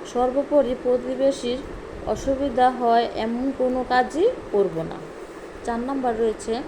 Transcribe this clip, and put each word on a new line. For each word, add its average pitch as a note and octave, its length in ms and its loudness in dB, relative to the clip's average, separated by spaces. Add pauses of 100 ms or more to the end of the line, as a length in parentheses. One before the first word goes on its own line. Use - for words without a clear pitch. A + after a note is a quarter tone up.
(140)
সর্বোপরি B3+ 680 4
প্রতিবেশীর B3+ 760 0 (480)
অসুবিধা B3+ 640 2
হয় A#3 460 4
এমন A#3+ 420 -2
কোনো B3+ 300 0
কাজই C4+ 400 2 (240)
করব F3 300 2
না। E3 120 -8 (720)
চার A#3 160 -4
নম্বর B3+ 380 -2
রয়েছে, A3+ 500 -2